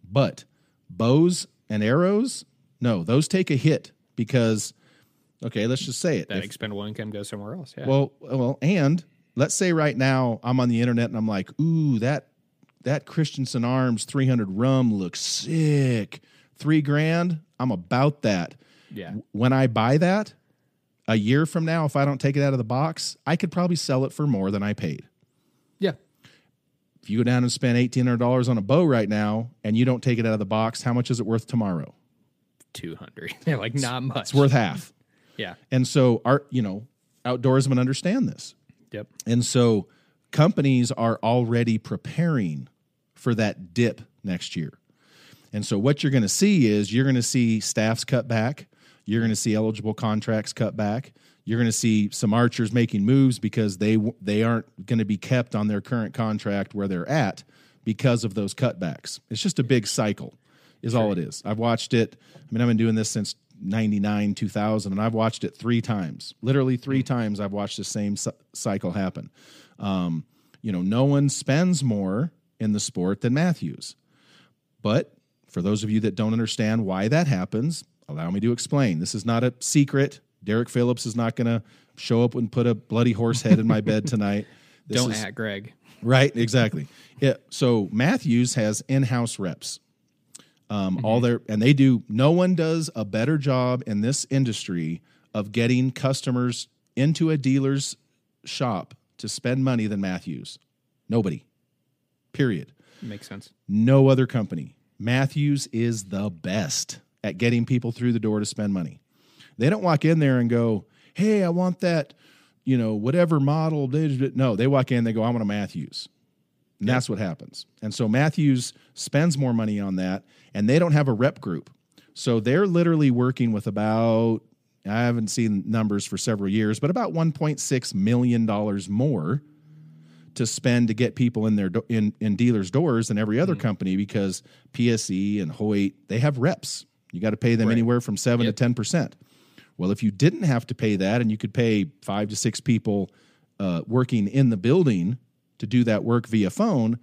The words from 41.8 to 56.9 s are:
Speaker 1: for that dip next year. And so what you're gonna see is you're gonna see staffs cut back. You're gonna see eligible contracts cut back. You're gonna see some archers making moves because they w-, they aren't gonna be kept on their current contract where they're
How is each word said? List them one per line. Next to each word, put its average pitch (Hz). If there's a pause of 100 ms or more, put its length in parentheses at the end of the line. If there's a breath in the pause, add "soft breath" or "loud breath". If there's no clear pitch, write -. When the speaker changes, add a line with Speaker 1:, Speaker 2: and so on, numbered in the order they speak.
Speaker 1:
for 117
that 98
dip 120 (220)
next 90
year. 78 (760 soft breath)
And 104
so 104
what 139
you're 139
gonna 117
see 190
is 104
you're 131
gonna 127
see 117
staffs 110
cut 127
back. 117 (380 soft breath)
You're 113
gonna 113
see 107
eligible 107
contracts 110
cut 107
back. 107 (320 soft breath)
You're 113
gonna 117
see 107
some 107
archers 117
making 117
moves 131
because 104
they 107
w-, 110
they 104
aren't 113
gonna 113
be 101
kept -
on 107
their 101
current 113
contract 104
where 98
they're 87